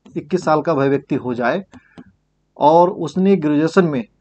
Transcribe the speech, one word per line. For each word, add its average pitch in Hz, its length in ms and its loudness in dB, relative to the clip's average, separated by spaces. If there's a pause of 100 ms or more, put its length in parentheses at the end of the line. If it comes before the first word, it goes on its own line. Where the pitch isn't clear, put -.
(160)
इक्कीस 147 280 -4
साल 156 180 0
का 165 120 -2
वह 139 140 0
व्यक्ति 139 300 -2
हो 123 160 -8
जाए 123 300 -4 (920)
और 170 320 4
उसने 190 480 0
ग्रेजुएशन 156 480 0
में, 143 180 -4 (180)